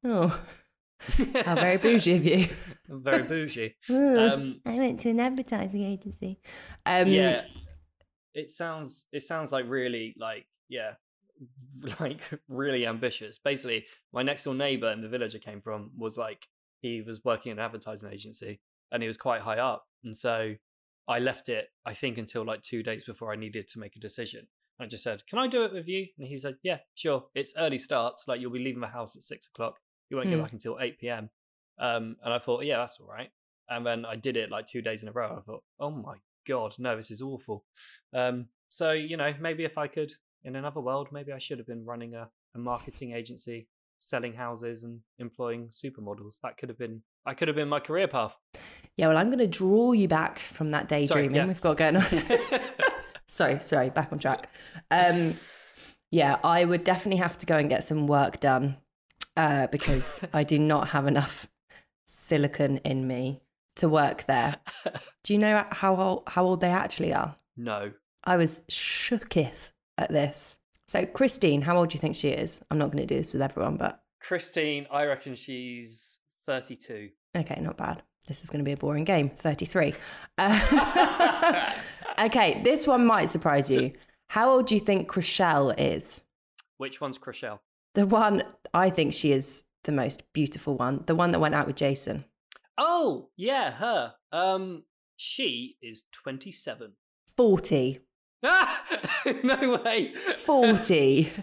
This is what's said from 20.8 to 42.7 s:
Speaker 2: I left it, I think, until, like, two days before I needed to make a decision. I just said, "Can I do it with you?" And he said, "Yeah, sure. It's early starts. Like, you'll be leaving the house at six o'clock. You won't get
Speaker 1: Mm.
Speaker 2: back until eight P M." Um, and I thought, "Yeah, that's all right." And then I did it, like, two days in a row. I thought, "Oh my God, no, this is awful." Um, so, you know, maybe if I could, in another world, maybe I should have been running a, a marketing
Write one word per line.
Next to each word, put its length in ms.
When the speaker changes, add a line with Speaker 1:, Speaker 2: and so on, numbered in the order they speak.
Speaker 2:
I 140
left 280
it, 200
I 80
think, 240
until, 260
like, 180
two 200
days 220
before 280
I 40
needed 320
to 100
make 180
a 40
decision. 480
I 60
just 180
said, 240
"Can 100
I 80
do 160
it 100
with 140
you?" 220
And 80
he 120
said, 260
"Yeah, 140
sure. 300
It's 200
early 220
starts. 480
Like, 140
you'll 100
be 140
leaving 160
the 80
house 260
at 80
six 240
o'clock. 320
You 60
won't 120
get 100
Speaker 1:
Mm. 40
Speaker 2:
back 100
until 280
eight 180
P 100
M." 220
Um, 460
and 100
I 60
thought, 240
"Yeah, 140
that's 200
all 80
right." 240
And 180
then 180
I 120
did 200
it, 140
like, 160
two 160
days 220
in 40
a 40
row. 260
I 40
thought, 200
"Oh 140
my 240
God, 320
no, 160
this 160
is 100
awful." 420
Um, 360
so, 220
you 260
know, 240
maybe 240
if 140
I 80
could, 280
in 140
another 240
world, 320
maybe 200
I 60
should 200
have 100
been 160
running 320
a, 120
a 20
marketing 540